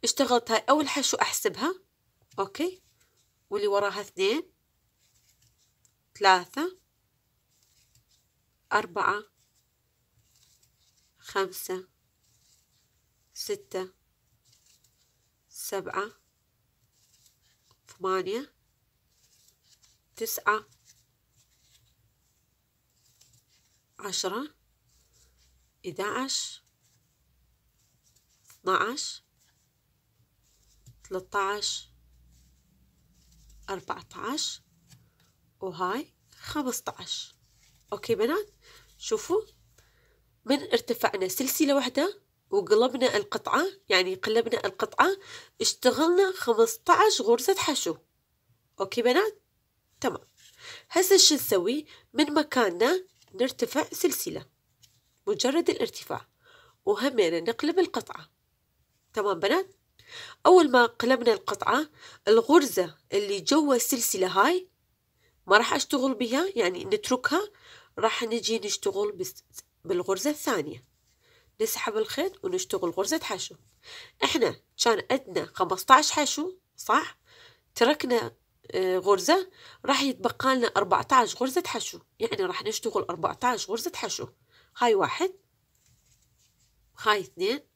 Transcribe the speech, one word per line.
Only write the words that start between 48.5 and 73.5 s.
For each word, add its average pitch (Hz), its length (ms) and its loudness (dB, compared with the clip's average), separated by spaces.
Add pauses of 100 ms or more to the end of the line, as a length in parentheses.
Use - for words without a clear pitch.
أوكي 196 220 -2
بنات؟ 349 400 2 (580)
تمام. - 260 -4 (640)
هسه 381 260 4
شو - 180 8
نسوي؟ 247 520 0 (260)
من 294 220 0
مكاننا 254 720 2 (300)
نرتفع 254 580 -2
سلسلة، - 540 -4 (800)
مجرد 277 440 0
الارتفاع، - 580 -6 (560)
وهمينا 202 560 2
نقلب 294 380 -2
القطعة. - 520 -4 (840)
تمام 196 280 -2
بنات؟ 294 360 0 (720)
أول 330 240 10
ما 247 160 6
قلبنا 240 460 2
القطعة، 214 580 0 (380)
الغرزة 254 720 4 (140)
اللي 202 280 -2
جوا 277 340 4
السلسلة 226 520 0
هاي 247 420 2 (800)
ما 196 100 6
راح 226 180 4
أشتغل 269 400 0
بها، 254 420 -2
يعني 180 280 -2
نتركها، 254 640 0 (480)
راح 220 240 0
نجي 220 360 -2
نشتغل 202 540 -4
بس-، - 500 -14 (220)
بالغرزة 185 460 -2
الثانية، 170 540 -6 (760)
نسحب 220 360 -4
الخيط 277 480 -4
ونشتغل 180 460 -4
غرزة 202 320 -2
حشو. - 320 -8 (720)